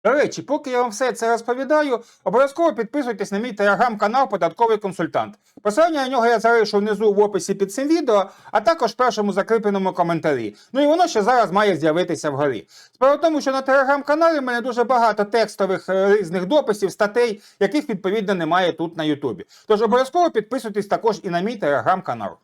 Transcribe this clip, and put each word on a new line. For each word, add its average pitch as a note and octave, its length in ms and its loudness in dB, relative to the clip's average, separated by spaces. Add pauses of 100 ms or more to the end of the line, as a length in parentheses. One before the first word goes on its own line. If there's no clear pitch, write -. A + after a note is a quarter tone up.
До A3+ 60 4
речі, B3+ 300 0
поки D4 280 -4
я B3 120 0
вам A#3+ 100 -2
все B3 200 -2
це A3+ 180 -4
розповідаю, B3+ 720 0 (240)
обов'язково C#4 500 2
підписуйтесь A3+ 580 -4
на G3 80 -2
мій A#3+ 120 -6
Telegram-канал G#3 800 2
«Податковий G#3 480 0
консультант». D3+ 580 -4 (260)
Посилання D4+ 400 2
на B3+ 80 -2
нього B3 160 2
я A#3 140 4
залишу A3 380 2
внизу G#3 360 2
в G3+ 60 2
описі G3+ 340 0
під G3 200 -4
цим C4+ 140 -4
відео, B3 420 2 (220)
а G#3+ 100 0
також D4 300 0
в - 20 -18
першому G#3+ 400 0
закріпленому G3 600 0
коментарі. D3+ 640 -2 (180)
Ну C#4 100 2
і - 20 4
воно E4 220 4
ще A3+ 140 -2
зараз G#3+ 300 2
має G3 240 2
з'явитися D#3 540 -2
вгорі. C#3 360 -2 (280)
Справа C#4 220 4
в C#4+ 60 -6
тому, D#4 200 0
що C4+ 100 -2
на C4+ 100 -2
Telegram-каналі C#4 760 2
в C4 40 -4
мене A#3+ 180 -4
дуже A#3+ 220 -2
багато A3+ 400 2
текстових, G3+ 680 -2
е, G3 280 4
різних F3+ 280 -4
дописів, G#3 460 0
статей, G#3+ 500 -2 (180)
яких, D4 300 0
відповідно, G3 460 -2
немає E3+ 380 0
тут E3 240 -6
на D#3+ 60 -4
Ютубі. C#3+ 420 -4 (220)
Тож G#3+ 140 2
обов'язково C4 500 2
підписуйтесь G#3 560 -4
також A3+ 360 -2
і F#3 60 -8
на F3 120 -2
мій G#3+ 180 -6
Telegram-канал. C3+ 720 -2 (120)